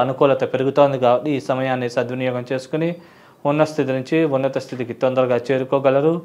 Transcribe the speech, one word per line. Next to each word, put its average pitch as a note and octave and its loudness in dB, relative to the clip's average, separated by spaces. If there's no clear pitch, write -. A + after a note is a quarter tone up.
అనుకూలత C3 2
పెరుగుతోంది. C3+ 2
కాబట్టి B2 2
ఈ C3+ -2
సమయాన్ని B2+ -2
సద్వినియోగం B2 -4
చేసుకుని D#3 -4
ఉన్న D3 4
స్థితి C3 -2
నుంచి C3 -2
ఉన్నత C3+ -2
స్థితికి A#2+ -8
తొందరగా B2+ 2
చేరుకోగలరు. C#3 2